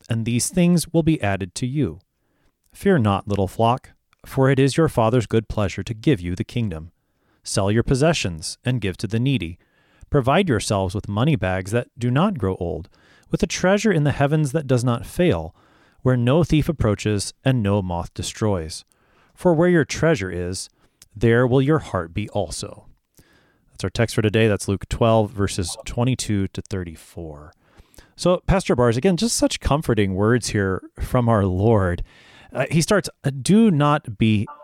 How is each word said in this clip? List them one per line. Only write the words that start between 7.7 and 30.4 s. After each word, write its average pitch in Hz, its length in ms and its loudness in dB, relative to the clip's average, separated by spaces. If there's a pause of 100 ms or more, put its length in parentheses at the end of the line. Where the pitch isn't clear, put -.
possessions 127 840 -2
and 123 160 -2
give 92 160 -4
to - 100 -8
the 113 120 -2
needy. 110 400 -2 (500)
Provide 147 400 2
yourselves 98 460 0
with 104 120 -6
money 120 280 2
bags 92 340 -4
that 120 200 -4 (100)
do 123 100 -2
not 156 300 0
grow 95 200 -2
old, 85 300 -6 (400)
with - 140 -2
a 180 40 -2
treasure 202 440 2
in 151 140 2
the 139 60 2
heavens 143 420 0
that 151 120 -2
does 127 180 0
not 123 220 -2
fail, 95 500 -2 (460)
where 127 160 2
no 127 260 2
thief 151 240 2
approaches 107 680 -2 (100)
and 131 160 2
no 101 220 2
moth 87 320 -6
destroys. 92 720 -4 (500)
For 175 180 2
where 170 160 2
your 165 160 4
treasure 120 460 -2
is, 90 360 -6 (480)
there 117 300 4
will 131 160 2
your 143 160 2
heart 85 340 -6
be 104 180 -8
also. - 580 -8 (840)
That's - 140 -8
our 92 40 -4
text - 240 -2
for - 80 0
today. 110 280 2
That's 98 180 -2
Luke 101 220 -4
twelve, 113 420 2
verses 98 540 -4
twenty-two 113 640 -2
to - 120 -10
thirty-four. 82 920 -12 (640)
So, 180 280 2
Pastor 185 300 2
Bars, 120 220 2
again, 185 180 2
just 226 220 -2
such - 240 -2
comforting 107 540 0
words 110 340 2